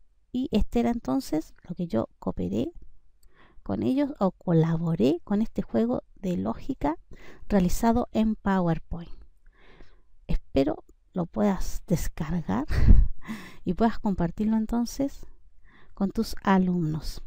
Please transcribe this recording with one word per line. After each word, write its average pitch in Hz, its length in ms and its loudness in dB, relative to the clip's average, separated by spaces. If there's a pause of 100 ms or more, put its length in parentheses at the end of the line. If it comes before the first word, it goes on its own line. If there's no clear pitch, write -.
(320)
Y 254 200 -4
este 214 280 2
era 233 100 0
entonces 262 640 -4 (140)
lo 175 60 -10
que 175 120 -6
yo 214 220 -2 (100)
cooperé 190 540 -4 (920)
con 196 200 -4
ellos 262 380 0
o 185 100 2
colaboré 165 960 0
con 208 180 0
este - 200 -4
juego 233 420 -2 (100)
de 180 220 -6
lógica 247 600 -4 (500)
realizado 226 640 2
en 220 240 0
PowerPoint. 170 760 -2 (1160)
Espero - 580 0 (280)
lo 175 140 -2
puedas - 600 0
descargar 180 840 -2
<laughs> - 960 6
y 180 100 -2
puedas 220 240 2
compartirlo 208 580 -2
entonces 233 680 -4 (680)
con 196 160 -2
tus - 320 -4
alumnos. 180 840 0